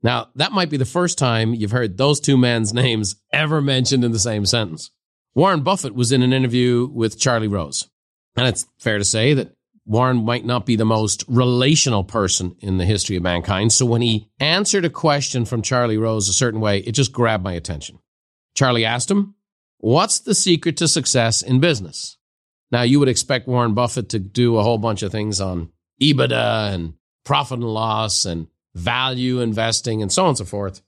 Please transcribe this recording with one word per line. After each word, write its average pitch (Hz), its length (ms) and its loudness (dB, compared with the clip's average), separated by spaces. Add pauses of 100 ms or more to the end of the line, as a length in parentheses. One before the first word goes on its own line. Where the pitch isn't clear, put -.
Now, 120 300 -2
that 151 180 -2
might 180 200 -2
be 147 60 -4
the 131 60 0
first 175 360 -2
time 113 340 2
you've 107 160 -4
heard 110 260 -2
those 143 240 2
two 139 160 2
men's 117 380 2
<laughs> - 0 -
names 113 440 0 (140)
ever 151 300 0
mentioned 131 420 2
in 120 80 2
the 113 60 -2
same 104 300 -2
sentence. 92 420 -4 (460)
Warren 165 260 4
Buffett 147 320 -2
was 123 180 0
in 127 120 4
an 127 100 4
interview 123 580 2
with 113 280 -2
Charlie 117 280 0
Rose. 87 400 -4 (480)
And 127 120 2
it's - 180 -2 (140)
fair 107 180 0
to 101 80 -2
say 117 300 2
that - 200 -4 (300)
Warren 120 400 2
might 120 180 -2
not 120 220 -2
be 120 100 2
the 110 100 2
most 110 420 0
relational 123 760 2
person 92 580 -2
in 95 180 -2
the 87 60 0
history 101 300 0
of 90 60 -2
mankind. 92 520 0
So 127 120 2
when 117 160 2
he 113 260 -2 (120)
answered 180 460 0
a 160 40 0
question 143 560 0
from 117 160 -4
Charlie 120 380 0
Rose 110 280 0
a 98 60 -2
certain 110 280 0
way, 101 180 2
it 107 140 -6
just 131 200 0
grabbed 110 300 0
my 92 100 -4
attention. - 460 -10 (560)
Charlie 120 300 2
asked 123 260 -2
him, 202 240 0 (420)
"What's 151 420 2
the 226 140 -2
secret 170 440 0
to 165 100 0
success 120 560 0
in 127 160 2
business?" 120 580 -2 (540)
Now, 120 100 0
you 127 160 4
would 143 100 4
expect 127 400 -2
Warren 120 280 2
Buffett 120 340 0
to 110 100 -4
do 117 380 2
a 104 60 4
whole 113 160 2
bunch 110 240 -2
of 95 80 -6
things 104 280 -4
on 90 300 -6 (320)
ebitda 117 720 2
and 82 220 -6 (280)
profit 139 360 -4
and 117 120 -4
loss 110 540 -2
and 82 220 -6 (260)
value 127 680 -2
investing 113 600 -2
and 101 80 -4
so 185 140 0
on 180 60 4
and 127 80 0
so 101 80 -8
forth. 98 420 -8